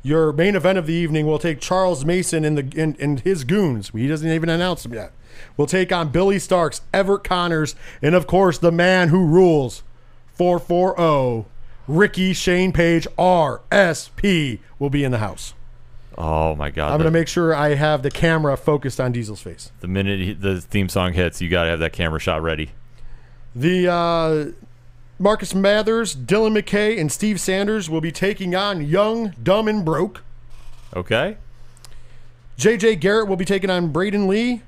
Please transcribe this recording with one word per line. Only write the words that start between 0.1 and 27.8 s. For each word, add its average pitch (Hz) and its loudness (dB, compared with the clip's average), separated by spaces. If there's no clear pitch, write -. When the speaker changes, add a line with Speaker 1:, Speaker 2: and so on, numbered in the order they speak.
Speaker 1:
main 175 2
event 185 2
of 160 -4
the 165 -2
evening 156 0
will 151 0
take 160 -4
Charles 180 0
Mason 165 0
and 151 2
the, 143 -4
and, 156 -2
and 143 -2
his 180 -2
goons. 131 0
He 113 -2
doesn't 156 -2
even 160 0
announce 170 0
them 120 -12
yet. 107 -12
We'll 147 2
take 180 2
on 165 0
Billy 196 4
Starks, 170 0
Everett 196 2
Connors, 170 0
and 151 4
of 180 4
course 185 4
the 170 4
man 175 4
who 180 4
rules, 156 4
four 175 2
four 180 0
oh, 131 0
Ricky 185 2
Shane 180 2
Page, 170 2
R 165 2
S 180 2
P, 156 0
will 143 -2
be 143 0
in 131 0
the 123 -2
house. - -8
Speaker 2:
Oh 80 0
my 73 -4
God. 76 -2
Speaker 1:
I'm 147 0
gonna 160 2
Speaker 2:
The - -
Speaker 1:
make 165 0
sure 165 0
I 147 0
have 147 0
the 139 -2
camera 156 0
focused 143 -2
on 127 0
Diesel's 110 -6
face. - -16
Speaker 2:
The 87 -10
minute 98 0
he, 92 -2
the 98 -2
theme 98 -2
song 90 0
hits, 87 0
you 87 -4
gotta 85 2
have 82 -2
that 80 -2
camera 80 -2
shot 80 -2
ready. 80 -4
Speaker 1:
The, 180 2
uh, 165 0
Marcus 202 2
Mathers, 208 2
Dylan 214 2
McKay, 208 0
and 151 0
Steve 208 -2
Sanders 196 -2